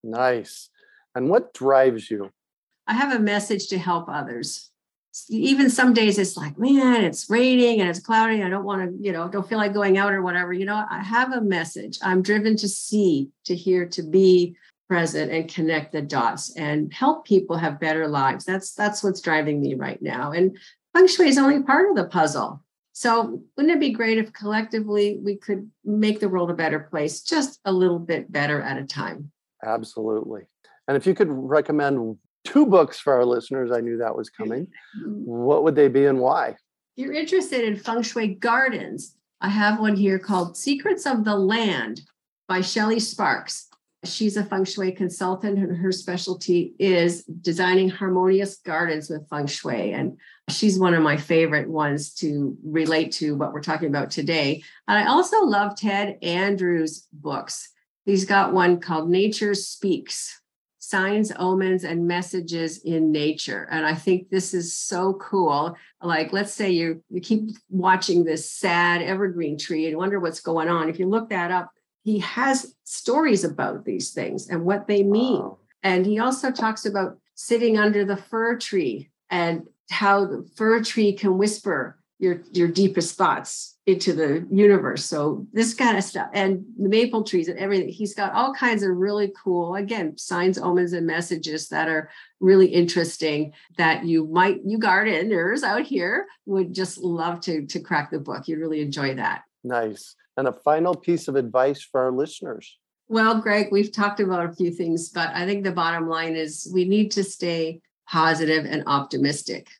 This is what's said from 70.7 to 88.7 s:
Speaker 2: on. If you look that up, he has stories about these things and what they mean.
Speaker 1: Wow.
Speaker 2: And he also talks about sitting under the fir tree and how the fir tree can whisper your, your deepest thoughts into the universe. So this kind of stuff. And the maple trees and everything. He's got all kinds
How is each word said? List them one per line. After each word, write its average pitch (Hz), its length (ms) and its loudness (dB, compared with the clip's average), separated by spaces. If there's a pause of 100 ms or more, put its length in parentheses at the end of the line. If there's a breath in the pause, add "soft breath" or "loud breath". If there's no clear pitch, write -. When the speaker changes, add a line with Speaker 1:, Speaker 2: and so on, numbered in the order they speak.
Speaker 2:
on. 160 180 0
If 165 100 -6
you 185 80 0
look 220 220 0
that 175 220 -2
up, 180 200 -2 (320)
he 214 180 0
has 262 540 -2 (100)
stories 262 600 2
about 107 400 -6
these 92 280 -6
things - 360 -8
and 170 160 -4
what 208 220 0
they 202 160 2
mean. 214 380 2
Speaker 1:
Wow. - 180 -12 (240)
Speaker 2:
And 185 240 2
he 214 120 0
also 262 320 0
talks 226 360 -4
about 196 320 -4 (160)
sitting 226 420 2
under 208 300 2
the 196 100 -2
fir 233 400 -2
tree 143 540 -4 (180)
and 170 380 -2 (240)
how 202 340 2
the 143 320 -8
fir 220 260 2
tree 214 300 2
can 196 240 0
whisper 190 600 -2 (200)
your, 175 240 0 (100)
your 175 160 2
deepest 185 480 0
thoughts - 600 -2 (100)
into 180 280 2
the 156 360 0
universe. 196 540 6
So 147 480 -4
this 226 220 0
kind 214 240 2
of 196 60 -2
stuff. - 280 -6
And 190 320 0 (140)
the 196 100 0
maple 226 340 2
trees 175 260 -2
and 180 100 -6
everything. 190 320 -2
He's 202 240 -6
got 202 180 -4
all 262 220 0
kinds 226 280 0